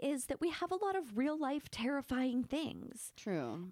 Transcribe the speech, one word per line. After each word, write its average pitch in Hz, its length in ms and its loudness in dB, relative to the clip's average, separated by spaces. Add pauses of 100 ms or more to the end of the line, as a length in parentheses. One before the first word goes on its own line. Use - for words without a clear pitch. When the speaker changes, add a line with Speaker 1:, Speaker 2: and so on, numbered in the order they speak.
Speaker 1:
is 277 240 0
that - 140 -2
we 339 100 2
have 349 200 -2
a 370 60 2
lot 392 200 2
of 240 220 -2
real 294 200 4
life 285 320 0
terrifying 254 760 2
things. - 720 -4
Speaker 2:
True. 165 560 -2